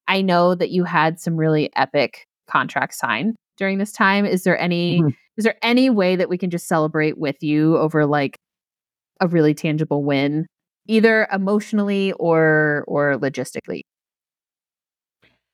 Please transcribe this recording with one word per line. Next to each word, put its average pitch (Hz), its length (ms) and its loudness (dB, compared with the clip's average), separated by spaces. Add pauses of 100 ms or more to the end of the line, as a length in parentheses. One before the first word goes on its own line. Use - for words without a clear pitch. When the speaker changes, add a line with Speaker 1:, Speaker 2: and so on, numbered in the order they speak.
Speaker 1:
I 190 140 0
know 180 320 4
that 175 160 -2
you 175 140 0
had 165 360 0
some 165 160 -4
really 156 400 0
epic 135 500 -2 (240)
contracts 131 480 -2
signed 131 380 -4 (200)
during 196 220 -4
this 202 140 -4
time? 202 340 2
Is 180 180 -2
there 180 140 2
any, 175 420 0
Speaker 2:
Mm-hmm. 156 80 2 (280)
Speaker 1:
is 214 80 -2
there 220 180 -2
any 247 280 2
way 185 260 2
that 175 120 0
we 180 100 -4
can 180 120 -4
just 170 180 -6
celebrate 156 500 0
with 143 240 -6
you 156 360 2
over, 151 280 2
like, 143 300 -2 (840)
a 185 80 2
really 156 260 2
tangible 151 480 -4
win, 143 440 -2 (420)
either 220 440 2
emotionally 202 800 -2
or, 156 760 2
or 143 300 0
logistically? 131 640 -6 (1700)